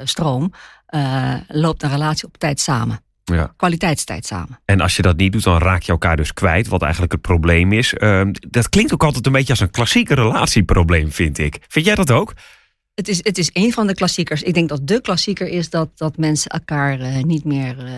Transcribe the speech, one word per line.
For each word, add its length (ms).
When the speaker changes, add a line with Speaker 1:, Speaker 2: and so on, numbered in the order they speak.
Speaker 1:
stroom, 480
eh, 480
loopt 340
een 80
relatie 360
op 120
tijd 220
samen. 420
Speaker 2:
Ja. 320
Speaker 1:
Kwaliteitstijd 680
samen. 380
Speaker 2:
En 160
als 160
je 60
dat 140
niet 160
doet, 100
dan 160
raak 240
je 100
elkaar 240
dus 160
kwijt, 360
wat 140
eigenlijk 300
het 80
probleem 520
is. 220
Ehm, 380
dat 360
klinkt 240
ook 120
altijd 220
een 60
beetje 200
als 80
een 100
klassieke 440
relatieprobleem, 1000
vind 260
ik. 200
Vind 180
jij 80
dat 160
ook? 220
Speaker 1:
Het 140
is, 160
het 140
is 140
een 200
van 140
de 80
klassiekers. 480
Ik 120
denk 140
dat 180
de 140
klassieker 480
is 220
dat, 280
dat 180
mensen 340
elkaar, 500
eh, 220
niet 220
meer, 400
eh, 140